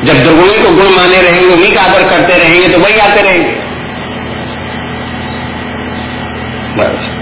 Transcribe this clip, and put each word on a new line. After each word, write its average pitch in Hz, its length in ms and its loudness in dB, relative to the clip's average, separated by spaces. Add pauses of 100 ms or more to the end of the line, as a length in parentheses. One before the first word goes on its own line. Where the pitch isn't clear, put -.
जब 160 180 2
दुर्गुणों 180 420 4
को 190 60 4
गुण 190 240 4
माने 185 260 4
रहेंगे, 180 320 4
उन्हीं 190 220 2
का 202 60 2
आदर 185 220 2
करते 175 300 2
रहेंगे 175 340 2
तो 180 120 2
वही 208 200 2
आते 202 220 2
रहेंगे। 180 300 0 (3250)
बस। - 440 -4